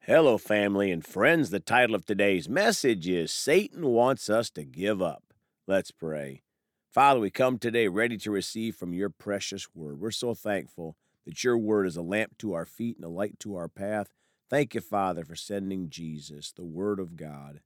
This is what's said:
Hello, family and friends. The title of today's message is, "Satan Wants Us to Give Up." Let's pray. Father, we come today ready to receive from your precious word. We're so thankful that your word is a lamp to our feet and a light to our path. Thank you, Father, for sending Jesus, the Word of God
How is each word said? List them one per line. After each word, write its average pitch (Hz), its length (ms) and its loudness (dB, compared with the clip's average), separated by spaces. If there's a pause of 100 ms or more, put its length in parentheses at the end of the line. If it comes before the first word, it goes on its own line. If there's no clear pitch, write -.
(100)
Hello, 135 280 8
family 101 520 2
and 85 140 -4
friends. 131 460 2
The 98 100 -2
title 117 340 4
of 92 120 -2
today's 98 420 2
message 131 580 2
is, 87 240 0
"Satan 175 580 0
Wants 120 420 2
Us 110 220 2
to 76 120 -10
Give 92 380 -2
Up." - 320 -6 (320)
Let's 95 240 0
pray. 73 500 -8 (500)
Father, 135 300 6
we 104 80 0
come 127 300 2
today 117 300 2
ready 113 280 0
to 104 140 -6
receive 104 440 -4
from 87 200 -8
your 95 160 -4
precious 98 640 -6
word. 76 260 -12
We're 110 100 -4
so 120 220 -4
thankful 87 640 -6 (300)
that 82 180 -10
your 123 140 4
word 107 280 2
is 85 120 -4
a - 20 -6
lamp 101 380 -2
to 101 160 -6
our 82 100 -4
feet 117 320 -8
and - 80 -18
a 82 60 -10
light 95 300 -6
to 104 160 -10
our 85 120 -6
path. 101 460 -6 (340)
Thank 139 260 0
you, 113 60 -2
Father, 92 460 -2
for 80 100 -14
sending 95 540 -6
Jesus, 76 600 -12
the 87 120 -16
Word 95 360 -4
of 85 140 -10
God 73 520 -14